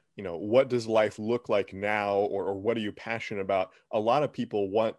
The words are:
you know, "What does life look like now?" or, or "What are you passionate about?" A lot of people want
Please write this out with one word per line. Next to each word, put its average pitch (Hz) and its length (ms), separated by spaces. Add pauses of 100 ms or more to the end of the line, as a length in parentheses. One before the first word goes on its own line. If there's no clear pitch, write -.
(160)
you 107 80
know, 85 140
"What 120 320
does 117 180
life 110 320
look 113 300
like 101 240
now?" 101 440
or, 98 280
or 98 140
"What 113 180
are 110 40
you 104 100
passionate 110 500
about?" 95 300 (200)
A 113 80
lot 120 240
of 127 100
people 107 360
want 110 300